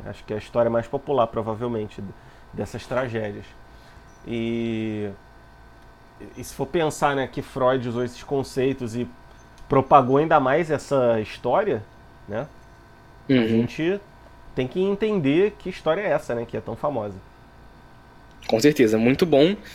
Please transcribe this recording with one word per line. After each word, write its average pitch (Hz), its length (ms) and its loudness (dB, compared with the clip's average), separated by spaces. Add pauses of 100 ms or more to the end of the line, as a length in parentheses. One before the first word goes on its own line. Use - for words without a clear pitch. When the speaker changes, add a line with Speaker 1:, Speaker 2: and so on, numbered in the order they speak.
Speaker 1:
acho - 180 -14
que - 80 -10
é 107 40 -4
a - 20 -6
história 117 320 0
mais 113 160 0
popular, 135 420 0
provavelmente, 110 760 -6
d-, 95 100 -12 (400)
dessas 107 340 -8
tragédias. 110 600 -4 (800)
E, 113 840 -4 (1300)
e 120 80 -12
se - 100 -14
for 139 120 -4
pensar, 147 500 0
né, 131 100 0
que - 160 -8
Freud 127 460 0
usou 120 160 -2
esses - 180 -10
conceitos 131 720 -2
e 120 140 -4 (600)
propagou 135 500 6
ainda 156 200 4
mais 147 320 2
essa 127 500 2
história, 127 640 -2 (460)
né? 110 180 -6 (840)
Speaker 2:
Uhum. 131 140 6
Speaker 1:
A 113 40 2
gente 135 540 0 (560)
tem 127 100 -2
que 180 140 -6
entender 196 800 2
que 185 120 -10
história 170 320 -2
é 202 80 -2
essa, 143 240 -2
né, 117 100 -4
que 113 120 -8
é 107 40 -4
tão 110 140 -8
famosa. 113 400 -4 (1300)
Speaker 2:
Com 113 120 2
certeza, 123 380 4
muito 127 260 4
bom. 160 300 4 (200)